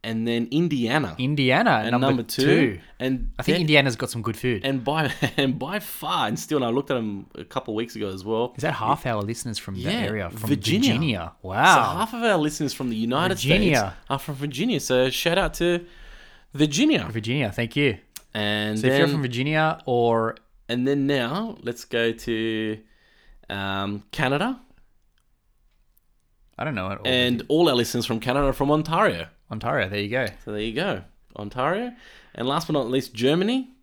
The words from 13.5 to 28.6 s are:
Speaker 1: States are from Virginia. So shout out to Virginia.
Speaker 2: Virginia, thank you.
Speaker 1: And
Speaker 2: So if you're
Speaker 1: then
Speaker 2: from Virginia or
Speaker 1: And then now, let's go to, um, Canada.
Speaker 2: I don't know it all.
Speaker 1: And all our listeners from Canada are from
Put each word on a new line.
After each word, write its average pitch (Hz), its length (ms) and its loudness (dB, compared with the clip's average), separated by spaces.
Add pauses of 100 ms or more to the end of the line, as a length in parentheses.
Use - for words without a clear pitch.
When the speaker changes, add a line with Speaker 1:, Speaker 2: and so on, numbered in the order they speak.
Speaker 1:
States 101 180 2 (160)
are 139 100 0
from 147 160 -8
Virginia. 147 440 -2
So 127 300 4
shout 170 280 0
out 185 180 0
to 175 300 0 (680)
Virginia. 151 580 2
Speaker 2:
Virginia, 113 400 -2
thank 117 240 -4
you. 139 220 2 (360)
Speaker 1:
And 107 460 -2
Speaker 2:
So 123 80 2
if 131 60 6
you're 139 120 4
Speaker 1:
then 143 60 2
Speaker 2:
from 151 100 0
Virginia 147 640 0
or 117 520 2 (320)
Speaker 1:
And 123 180 0
then 139 200 2
now, 143 540 -2
let's 120 220 -8
go 117 300 0
to, 110 680 -2 (680)
um, 98 540 -4 (100)
Canada. 165 480 -2 (2000)
Speaker 2:
I - 60 -6
don't 143 120 -4
know 95 160 -4
it 92 80 -8
all. 104 80 -6
Speaker 1:
And 123 400 2
all 165 220 4
our 131 60 4
listeners 120 300 0
from 113 140 -2
Canada 139 280 0
are 131 60 2
from 139 180 0